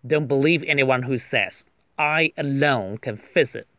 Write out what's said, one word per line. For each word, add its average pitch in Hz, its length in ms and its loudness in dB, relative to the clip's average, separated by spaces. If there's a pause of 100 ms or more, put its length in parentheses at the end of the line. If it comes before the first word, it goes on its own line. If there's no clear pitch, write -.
don't 151 220 0
believe 143 400 2
anyone 131 340 2
who 127 160 -2
says, - 480 -4 (320)
"I 156 400 0
alone 139 640 0
can 110 180 -8
fix - 380 0
it." 104 100 -10 (120)